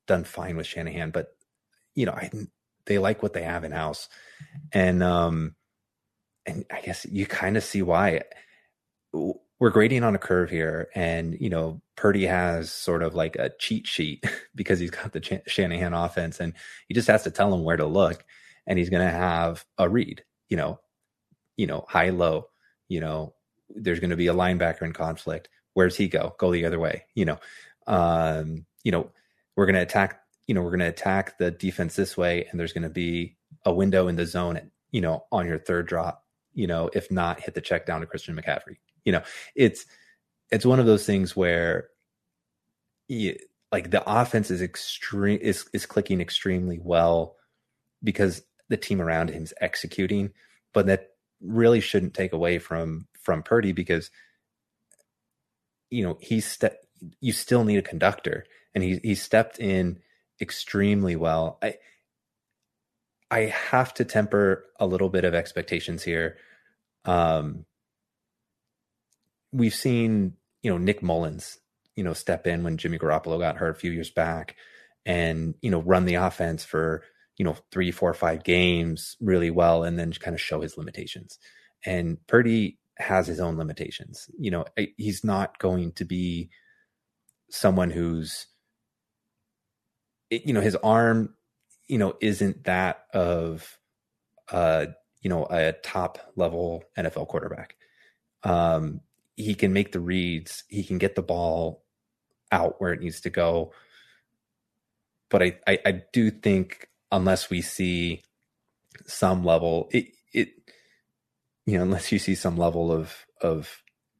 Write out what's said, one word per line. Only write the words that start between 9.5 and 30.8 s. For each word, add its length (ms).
we're 100
grading 340
on 100
a 40
curve 320
here, 440
and, 460
you 100
know, 320
Purdy 300
has 440
sort 320
of 140
like 180
a 240
cheat 300
sheet 360
<laughs> 140
because 240
he's 140
got 200
the 80
Ch-, 280
Shanahan 440
offense, 480
and 140
he 80
just 140
has 160
to 80
tell 200
him 120
where 120
to 80
look, 400
and 120
he's 100
gonna 220
have 560
a 120
read, 340
you 80
know, 220
you 100
know, 220
high, 220
low, 360
you 140
know, 340
there's 300
gonna 180
be 120
a 60
linebacker 480
in 100
conflict. 560
Where's 220
he 100
go? 320
Go 140
the 120
other 140
way, 360
you 100
know. 160
Um, 760
you 80
know, 180
we're 100
gonna 160
attack, 380
you 80
know, 80
we're 80
gonna 160